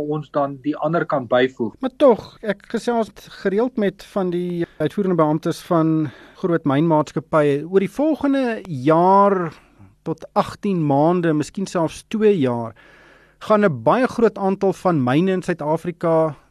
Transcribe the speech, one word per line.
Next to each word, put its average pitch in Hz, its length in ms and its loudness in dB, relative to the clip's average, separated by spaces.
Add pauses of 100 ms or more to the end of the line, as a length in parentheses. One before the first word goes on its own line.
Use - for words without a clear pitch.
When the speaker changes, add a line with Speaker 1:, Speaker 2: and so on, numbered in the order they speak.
Speaker 1:
ons 151 220 -6
dan 143 320 -2
die 147 120 -4
ander 165 300 -2
kan 139 220 -4
byvoeg. 123 520 0
Speaker 2:
Maar 262 180 -6
tog, 247 440 2
ek 208 260 -6
gesels 226 480 -2
gereeld 214 600 -4
met 196 260 -2
van 185 260 -4
die 175 360 -4 (140)
uitvoerende 196 360 0
beamptes 160 460 0
van 160 480 0 (260)
groot 170 300 -2
mynmaatskappye. 147 1040 0
Oor 190 80 2
die 196 100 0
volgende 269 800 -2
jaar 175 840 4 (500)
tot 160 300 -6
agtien 190 520 -2
maande, 160 480 2
miskien 151 320 -4
selfs 165 440 -4
twee 208 280 2
jaar, 120 360 -2 (640)
gaan 208 240 2
'n 139 200 -2
baie 208 240 2
groot 208 300 0
aantal 196 360 -2
van 165 300 -2
myne 151 280 2
in 185 100 -2
Suid-Afrika 160 920 -2 (160)